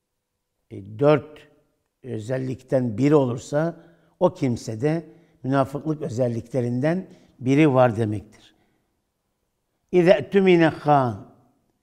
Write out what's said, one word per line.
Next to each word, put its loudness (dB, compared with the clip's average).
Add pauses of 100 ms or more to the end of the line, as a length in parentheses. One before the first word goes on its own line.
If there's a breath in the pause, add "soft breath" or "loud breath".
(720)
e, -16
dört 0 (540)
özellikten -6
biri 4
olursa -2 (440 soft breath)
o 2
kimsede -4 (360 soft breath)
münafıklık -4
özelliklerinden -4 (300 soft breath)
biri 2
var 4
demektir. -8 (1400)
اِذَا 2
اَتُمِنَ 4
خَانَ. 0 (680)